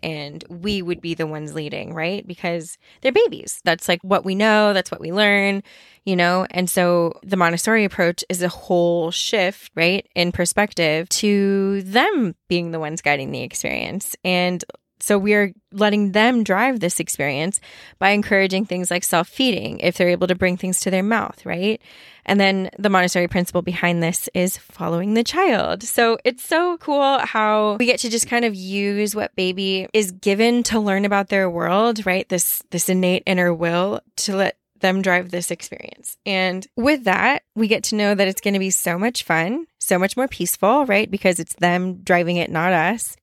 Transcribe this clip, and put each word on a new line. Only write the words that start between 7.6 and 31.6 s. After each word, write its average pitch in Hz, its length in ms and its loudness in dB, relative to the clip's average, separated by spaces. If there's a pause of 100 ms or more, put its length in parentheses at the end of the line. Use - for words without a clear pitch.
approach 175 460 0
is 180 120 -2
a 180 80 0
whole 170 640 0
shift, - 640 -2
right, 175 400 0
in 175 160 0
perspective 175 800 0
to 196 760 0
them 240 500 0 (140)
being 175 240 0
the 165 80 -6
ones 156 220 -6
guiding 143 300 -2
the 123 120 -6
experience. - 800 -6
And 180 400 0 (380)
so 208 160 2
we're 202 360 2 (180)
letting 202 400 2
them 220 320 4
drive 220 360 0
this 175 200 -2
experience 151 600 -4 (400)
by 190 120 4
encouraging 196 540 2
things 180 260 -6
like 175 120 -2
self-feeding, 185 760 0
if - 180 0
they're 180 120 4
able 175 180 2
to 180 80 2
bring 180 220 0
things 185 240 -4
to 190 100 -2
their 190 120 0
mouth, 214 420 -2
right? 196 360 -2 (440)
And 202 140 2
then 190 380 2
the 202 120 0
Montessori 180 380 4
principle 180 340 0
behind 170 420 0
this 165 300 -2
is 185 240 0
following 175 580 -4
the 233 80 4
child. 233 600 0
So 226 400 2
it's 247 200 -2
so 339 340 0
cool 277 420 2
how 214 580 0
we 233 100 2
get 240 140 2
to 240 80 -4
just 233 180 -2
kind 240 180 0
of 214 80 -2
use 202 640 -4
what 208 200 -6
baby 190 580 -2
is 208 180 2
given 220 520 2
to 226 160 0
learn 202 260 2
about 196 240 0
their 196 200 2
world, 196 560 0